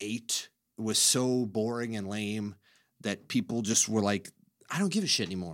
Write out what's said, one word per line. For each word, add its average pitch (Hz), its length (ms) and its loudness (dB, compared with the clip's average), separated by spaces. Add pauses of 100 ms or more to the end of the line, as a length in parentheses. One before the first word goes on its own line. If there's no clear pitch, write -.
eight 113 480 -4 (280)
was 107 200 0
so 127 480 4
boring 113 500 -2
and 98 140 -4
lame 104 460 -4 (460)
that 101 260 -4
people 117 340 0
just 110 260 2
were 110 140 2
like, 101 300 0 (380)
"I 156 100 -2
don't 196 120 2
give 202 120 0
a 160 40 -2
shit 104 200 0
anymore." 87 260 -6